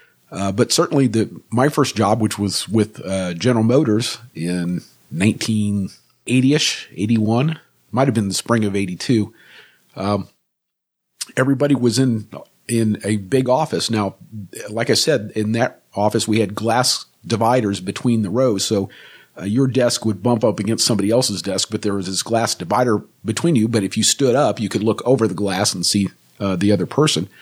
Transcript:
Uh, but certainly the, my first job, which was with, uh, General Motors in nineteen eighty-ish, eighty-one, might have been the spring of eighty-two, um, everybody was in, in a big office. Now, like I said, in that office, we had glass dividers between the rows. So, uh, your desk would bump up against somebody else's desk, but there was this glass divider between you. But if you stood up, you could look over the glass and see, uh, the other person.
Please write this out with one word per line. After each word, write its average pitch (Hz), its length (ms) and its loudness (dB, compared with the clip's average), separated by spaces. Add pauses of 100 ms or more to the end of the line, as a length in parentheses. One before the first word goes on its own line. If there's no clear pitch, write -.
(300)
Uh, 98 200 -4
but 113 220 0
certainly 151 340 2
the, 110 240 0 (200)
my 127 180 4
first 147 280 0
job, 110 240 2
which - 180 -2
was 101 300 -4
with, 107 380 0
uh, 92 280 -4
General 113 300 2
Motors 117 540 2 (160)
in 87 480 -4 (280)
nineteen 101 760 0 (380)
eighty-ish, 131 680 0
eighty-one, 113 640 0 (320)
might 131 160 2
have 113 60 2
been 104 120 0
the 95 80 -4
spring 117 300 0
of 98 100 -2
eighty-two, 101 580 0 (640)
um, 98 340 -4 (1080)
everybody 139 400 2
was 117 220 2
in, 117 300 0 (400)
in 110 360 0
a 107 120 0
big 117 320 0
office. 127 400 0
Now, 104 280 -2 (520)
like 113 220 -2
I 123 40 2
said, 117 420 0
in 107 160 0
that 117 300 -2 (120)
office, 107 320 0
we 110 140 2
had 101 160 -2
glass 113 500 0 (180)
dividers 113 560 0
between 113 420 -2
the 92 80 -4
rows. 113 340 0
So, 98 260 -2 (480)
uh, 87 60 -10
your 117 220 2
desk 123 380 0
would 101 180 -2
bump 120 200 2
up 104 160 2
against 107 280 -2
somebody 101 240 2
else's 104 320 0
desk, 98 280 -4
but 107 120 -4
there 101 120 -2
was 98 120 -4
this 95 160 -4
glass 113 320 -2
divider 107 480 0 (220)
between 151 300 0
you. 113 140 4
But 113 160 0
if 95 120 -4
you 110 60 0
stood 123 320 2
up, 123 240 2
you 107 100 -4
could 101 140 -2
look 107 240 0
over 113 220 4
the 92 60 -6
glass 98 400 -2
and 90 120 -6
see, 98 220 0 (320)
uh, 98 160 -2
the 101 160 2
other 87 140 2
person. 151 420 0 (140)